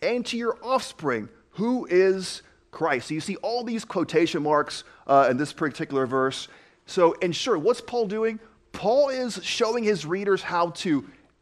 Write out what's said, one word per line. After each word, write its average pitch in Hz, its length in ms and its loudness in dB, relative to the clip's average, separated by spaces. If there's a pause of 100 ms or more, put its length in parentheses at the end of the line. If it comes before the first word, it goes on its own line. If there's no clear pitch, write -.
"And 240 260 -2
to 233 100 -6
your 233 240 -2
offspring, 147 680 -2 (220)
who 233 380 -2
is 190 540 2 (280)
Christ." 147 360 -2
So 156 60 -6
you 156 80 -4
see 196 160 -6
all 233 260 -4
these 226 200 -6
quotation 165 600 0
marks, 147 400 0 (240)
uh, 139 220 8
in 123 80 2
this 143 140 -4
particular 139 540 -2
verse. 131 420 -2 (380)
So 170 280 4
in 180 180 -2
short, 175 300 -2
what's 233 180 2
Paul 240 280 -4
doing? 220 320 -2 (340)
Paul 269 340 2
is 254 340 -4
showing 226 440 -2
his 180 200 2
readers 190 360 0
how 175 300 0
to 143 340 -2 (360)